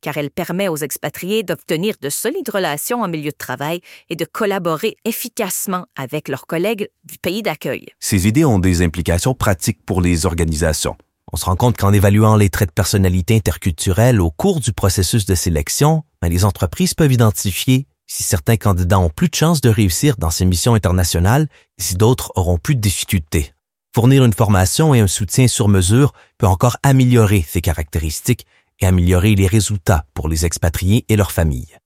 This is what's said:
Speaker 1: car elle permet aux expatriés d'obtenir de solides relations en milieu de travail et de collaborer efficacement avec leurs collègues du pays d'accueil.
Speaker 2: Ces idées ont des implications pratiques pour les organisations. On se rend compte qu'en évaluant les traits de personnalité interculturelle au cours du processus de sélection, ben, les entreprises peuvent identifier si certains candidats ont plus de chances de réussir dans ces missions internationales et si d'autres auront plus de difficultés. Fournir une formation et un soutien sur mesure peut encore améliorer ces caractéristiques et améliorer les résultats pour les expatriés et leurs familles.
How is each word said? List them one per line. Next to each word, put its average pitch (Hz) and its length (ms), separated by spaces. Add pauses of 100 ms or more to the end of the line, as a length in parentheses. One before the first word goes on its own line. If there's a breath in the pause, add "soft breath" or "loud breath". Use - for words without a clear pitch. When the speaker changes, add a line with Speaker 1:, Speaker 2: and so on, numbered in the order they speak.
Speaker 1:
car 147 140
elle 147 140
permet 180 380
aux 160 80
expatriés 156 640
d'obtenir 175 580
de 139 100
solides 285 400
relations 190 520
en 202 60
milieu 151 240
de - 40
travail 143 460 (300 loud breath)
et 175 40
de 160 100
collaborer 196 720 (100)
efficacement 202 880
avec 147 320
leurs 135 180
collègues 196 420 (180)
du - 120
pays 190 240
d'accueil. 156 460 (120)
Speaker 2:
Ces 98 280
idées 139 180
ont 110 140
des 90 240
implications 85 500
pratiques 107 500
pour 92 180
les 87 260
organisations. 80 680 (380)
On - 20
se - 100
rend 90 100
compte 123 220
qu'en 101 160
évaluant 104 420
les 101 140
traits - 200
de - 40
personnalité 95 600
interculturelle 107 880
au 82 80
cours 185 300
du 113 120
processus 98 540
de 95 80
sélection, 117 680 (180)
ben, 87 80
les 90 160
entreprises 104 480
peuvent 147 180
identifier 123 760 (240)
si - 120
certains - 340
candidats 92 420
ont 87 120
plus - 180
de - 60
chances 160 260
de 120 80
réussir 110 480
dans 82 140
ces - 120
missions 92 300
internationales 95 720 (300 soft breath)
et 90 60
si 95 100
d'autres 107 420
auront 87 220
plus 151 160
de 123 80
difficultés. 90 720 (400)
Fournir 127 320
une 113 80
formation 107 640
et 120 40
un 104 80
soutien 117 400
sur 113 200
mesure 101 460 (260 soft breath)
peut 107 80
encore 92 340
améliorer 123 680
ces 85 140
caractéristiques 80 840 (320)
et 95 80
améliorer 90 480
les 98 100
résultats 101 600 (100)
pour 73 120
les 80 160
expatriés 90 640
et 110 100
leurs 98 140
familles. 71 540